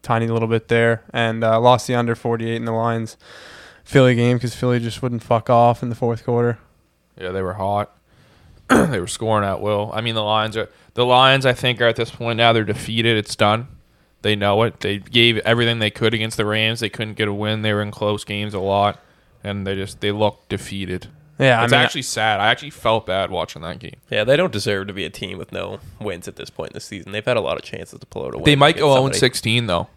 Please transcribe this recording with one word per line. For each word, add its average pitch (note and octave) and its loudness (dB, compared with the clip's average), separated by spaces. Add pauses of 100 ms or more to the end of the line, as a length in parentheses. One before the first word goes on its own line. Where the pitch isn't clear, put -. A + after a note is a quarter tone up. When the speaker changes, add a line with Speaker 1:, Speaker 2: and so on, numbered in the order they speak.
Speaker 1:
tiny A#2 0
little A2+ 0
bit A2+ -2
there, A#2 2
and, A2+ -2
uh, A2+ 4
lost B2 4
the B2+ -2
under A#2 0
forty-eight A2+ -4
in A#2 -6
the A#2 -6
Lions A2+ -4 (680)
Philly B2+ 4
game A#2+ 2
'cause A#2+ -6
Philly B2 0
just A#2 -8
wouldn't A#2+ -6
fuck A#2 0
off A#2+ 4
in B2 -6
the A2+ -6
fourth A#2 -4
quarter. A#2+ 0 (640)
Speaker 2:
Yeah, F2+ -8
they F#2+ -4
were F#2 -6
hot. G2+ -4 (400)
<clears throat> - -20
They B2+ 2
were F2+ -8
scoring A2 0
at G2 -2
will. G#2 -2
I G#2+ -4
mean, A2+ -4
the A2 -2
Lions G#2+ 0
are, A2+ -4 (240)
the B2 2
Lions, C3 6
I B2+ 6
think, A#2+ -2
are A#2 4
at A2+ 2
this A#2 -4
point A#2 -6
now, A#2 6
they're A2+ 4
defeated. A2+ 0
It's - -4
done. A2 0 (540)
They G#2 0
know G2+ 2
it. - -4
They G2+ -4
gave A#2 4
everything A#2 0
they G#2+ 0
could A2+ 0
against A2 -4
the G#2+ -2
Rams. A2 0
They G#2+ -2
couldn't G#2+ -8
get G#2+ 0
a G2+ -4
win. G#2+ -4
They G#2+ 0
were G#2 0
in G#2 -4
close G#2 -4
games G#2 -6
a G2 -6
lot, G2 0 (440)
and G2+ -6
they G2 -4
just, G2 -10
they G#2 -2
looked G#2 -2
defeated. F#2+ -8 (320)
Speaker 1:
Yeah, B2+ 4
I - 2
Speaker 2:
It's A#2+ 2
Speaker 1:
mean, C#3 6
Speaker 2:
actually D#3 -2
sad. G#2+ -2
I G#2+ 2
actually C3 -2
felt A2+ 0
bad F#2 -2
watching D#2+ -6
that E2 -12
game. - -16 (140)
Speaker 3:
Yeah, G#2+ -2
they C3+ 4
don't F3 0
deserve G2+ -2
to G2+ -10
be F#2 -6
a - -8
team F#2+ -12
with - -14
no F#2 -8 (200)
wins F#2 -8
at - -14
this - -14
point - -12
in - -20
the - -12
season. G2 -14
They've G#2+ -6
had A#2+ 0
a G#2 0
lot D#2+ -2
of - -12
chances - -14
to - -20
pull - -10
it - -10
away - -8
Speaker 2:
They D3 4
might D3+ 6
Speaker 3:
against - -6
Speaker 2:
go D3+ 4
Speaker 3:
somebody. C3 6
Speaker 2:
oh - 0
and C3+ -4
sixteen A#2+ 0
though. F2 -2